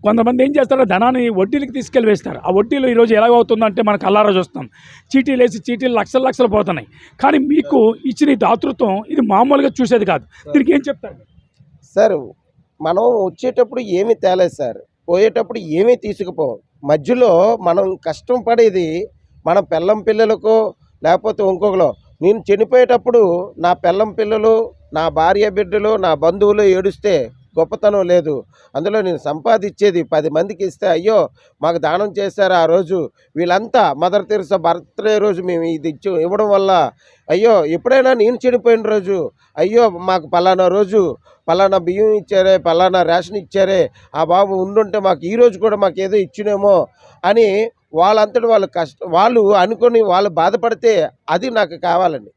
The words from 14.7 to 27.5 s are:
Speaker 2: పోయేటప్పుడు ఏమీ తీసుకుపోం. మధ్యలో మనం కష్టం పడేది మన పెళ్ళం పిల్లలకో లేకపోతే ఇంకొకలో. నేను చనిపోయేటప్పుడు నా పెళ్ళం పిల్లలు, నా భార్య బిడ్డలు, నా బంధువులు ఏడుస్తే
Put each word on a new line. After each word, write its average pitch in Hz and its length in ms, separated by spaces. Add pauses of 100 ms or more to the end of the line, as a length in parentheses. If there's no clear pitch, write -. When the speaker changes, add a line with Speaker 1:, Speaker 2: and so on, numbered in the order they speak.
Speaker 2:
పోయేటప్పుడు 214 500
ఏమీ 190 380
తీసుకుపోం. 175 600 (300)
మధ్యలో 190 680
మనం 185 400 (100)
కష్టం 214 420
పడేది 190 600 (380)
మన 170 140
పెళ్ళం 180 420
పిల్లలకో 220 720 (300)
లేకపోతే 185 400
ఇంకొకలో. 185 500 (280)
నేను 196 220 (100)
చనిపోయేటప్పుడు 233 1040
నా 175 140
పెళ్ళం 185 400
పిల్లలు, 220 420 (380)
నా 160 160
భార్య 185 420
బిడ్డలు, 208 460
నా 185 180
బంధువులు 202 480
ఏడుస్తే 185 680 (280)